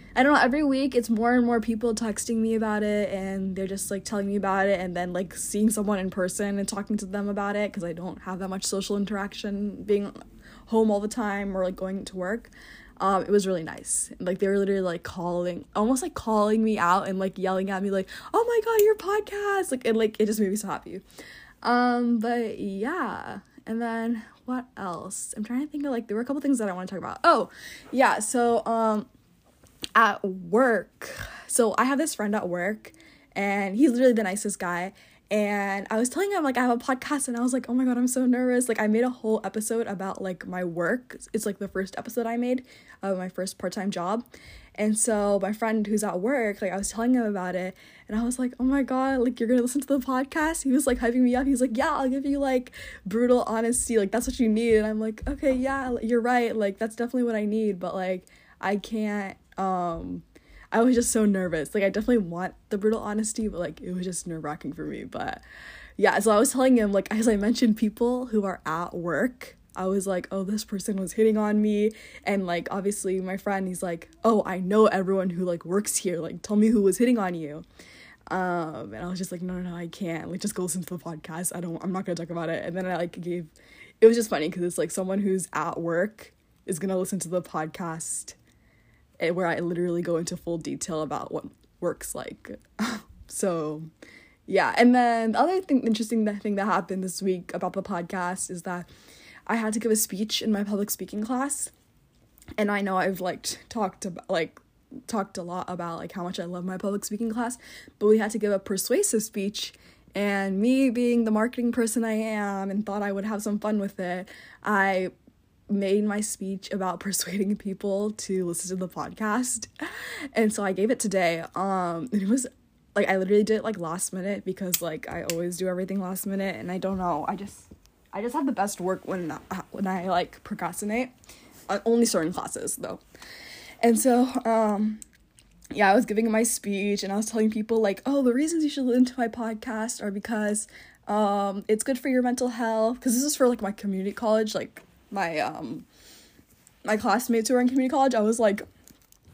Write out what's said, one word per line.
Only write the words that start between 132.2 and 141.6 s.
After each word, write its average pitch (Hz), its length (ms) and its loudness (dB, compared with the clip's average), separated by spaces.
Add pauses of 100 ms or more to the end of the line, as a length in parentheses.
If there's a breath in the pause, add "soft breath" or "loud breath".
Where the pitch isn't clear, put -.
classes, - 440 -6
though. - 220 -10 (840 loud breath)
And 226 200 6
so, 247 260 6 (180)
um, 214 540 2 (720)
yeah, 196 220 6
I - 20 8
was 247 120 6
giving 220 220 2
my 220 140 4
speech, 202 640 0
and 196 80 -4
I 196 40 -2
was 214 100 0
telling 220 240 2
people, 214 300 0
like, 196 240 2
"Oh, 277 180 4
the 247 100 6
reasons 311 320 2
you 285 60 2
should 277 160 -2
listen 254 180 6
to 247 120 -2
my 233 120 0
podcast 226 760 -6
are 208 80 -4
because, 208 560 -2 (400 loud breath)
um, 202 640 0